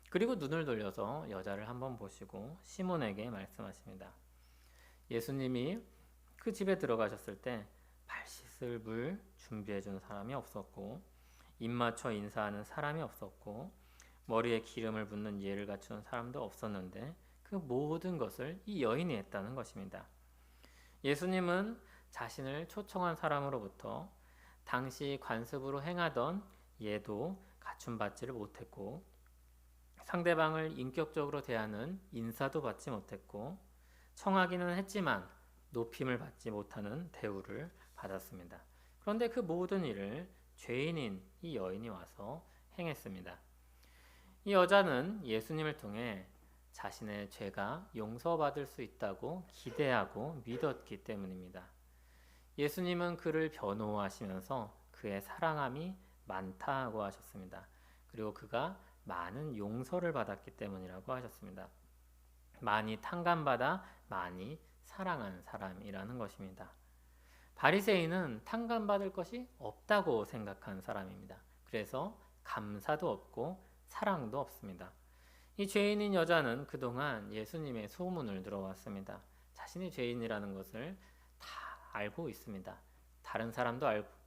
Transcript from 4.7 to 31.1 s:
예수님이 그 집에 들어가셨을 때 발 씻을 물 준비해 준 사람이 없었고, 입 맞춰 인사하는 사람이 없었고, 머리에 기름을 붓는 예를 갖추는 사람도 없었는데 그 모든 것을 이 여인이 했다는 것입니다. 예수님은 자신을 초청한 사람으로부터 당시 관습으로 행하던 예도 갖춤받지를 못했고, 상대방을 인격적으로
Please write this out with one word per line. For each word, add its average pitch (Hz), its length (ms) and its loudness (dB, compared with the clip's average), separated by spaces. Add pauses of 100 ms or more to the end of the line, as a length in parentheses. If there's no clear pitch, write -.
예수님이 131 680 2 (560)
그 - 160 0
집에 190 260 4
들어가셨을 110 640 2
때 110 240 -4 (460)
발 - 140 -8
씻을 - 540 -6
물 117 380 -2 (200)
준비해 104 420 -4
준 98 180 -6
사람이 104 360 -6
없었고, 110 680 -8 (580)
입 113 100 -2
맞춰 120 420 2
인사하는 104 500 -2
사람이 147 380 -2
없었고, 110 720 -8 (540)
머리에 113 340 4
기름을 110 480 -2
붓는 104 340 -4
예를 98 240 -2
갖추는 104 360 -8
사람도 123 420 -4
없었는데 101 680 -6 (280)
그 - 140 -6
모든 156 600 0
것을 135 480 -2
이 202 160 0
여인이 131 340 4
했다는 101 380 -4
것입니다. 98 520 -8 (960)
예수님은 180 800 4 (300)
자신을 139 580 -4
초청한 180 480 0
사람으로부터 139 960 0 (520)
당시 135 580 0
관습으로 135 600 -2
행하던 170 600 2 (360)
예도 107 600 -2 (180)
갖춤받지를 117 760 -4
못했고, 110 680 -8 (1000)
상대방을 160 760 4
인격적으로 143 640 0